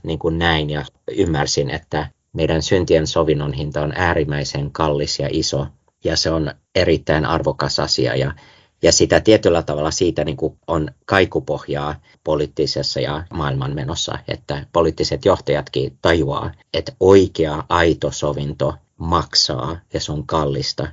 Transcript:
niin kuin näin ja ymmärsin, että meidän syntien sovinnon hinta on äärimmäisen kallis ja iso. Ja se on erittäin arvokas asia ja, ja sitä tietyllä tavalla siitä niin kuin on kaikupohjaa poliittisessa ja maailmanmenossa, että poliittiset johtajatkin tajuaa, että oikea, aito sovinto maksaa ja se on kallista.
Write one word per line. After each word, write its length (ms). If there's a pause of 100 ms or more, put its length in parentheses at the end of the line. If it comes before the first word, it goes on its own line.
niin 160
kuin 200
näin 320
ja 140 (320)
ymmärsin, 540
että 400 (220)
meidän 300
syntien 440
sovinnon 460
hinta 300
on 140
äärimmäisen 720
kallis 480
ja 140
iso. 340 (380)
Ja 120
se 140
on 220 (220)
erittäin 520
arvokas 540
asia 360
ja, 180 (480)
ja 100
sitä 280
tietyllä 420
tavalla 280
siitä 340
niin 120
kuin 300
on 240 (140)
kaikupohjaa 880 (300)
poliittisessa 760
ja 220 (120)
maailmanmenossa, 840 (100)
että 440
poliittiset 520
johtajatkin 800
tajuaa, 500 (220)
että 260
oikea, 680
aito 420
sovinto 640 (220)
maksaa 800 (140)
ja 80
se 120
on 140
kallista. 680